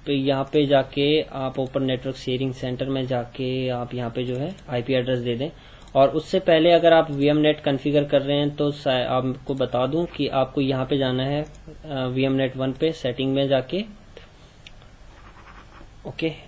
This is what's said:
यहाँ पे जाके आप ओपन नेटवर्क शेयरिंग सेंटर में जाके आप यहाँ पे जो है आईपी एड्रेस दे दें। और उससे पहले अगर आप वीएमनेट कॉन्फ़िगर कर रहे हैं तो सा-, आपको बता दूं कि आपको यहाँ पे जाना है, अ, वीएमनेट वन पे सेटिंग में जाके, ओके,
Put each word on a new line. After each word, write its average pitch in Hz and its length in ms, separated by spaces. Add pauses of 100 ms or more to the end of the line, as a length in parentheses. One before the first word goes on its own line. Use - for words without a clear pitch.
यहाँ 135 360
पे 151 220
जाके 143 560
आप 135 360
ओपन 135 240
नेटवर्क 127 340
शेयरिंग 131 360
सेंटर 127 340
में 131 200
जाके 127 640
आप 120 260
यहाँ 123 160
पे 127 140
जो 123 120
है 160 180 (140)
आईपी 123 260
एड्रेस 127 240
दे 120 160
दें। 135 160 (440)
और 139 140
उससे 156 320
पहले 165 320
अगर 165 200
आप 156 180
वीएमनेट 147 540
कॉन्फ़िगर 143 400
कर 143 180
रहे 143 140
हैं 147 200
तो 147 140
सा-, 131 360
आपको 127 480
बता 127 320
दूं 160 200
कि 143 220
आपको 135 320
यहाँ 131 260
पे 143 120
जाना 127 240
है, 143 240 (380)
अ, 135 220
वीएमनेट 131 500
वन 131 160
पे 160 200
सेटिंग 135 420
में 139 140
जाके, 139 360 (2250)
ओके, 156 260 (140)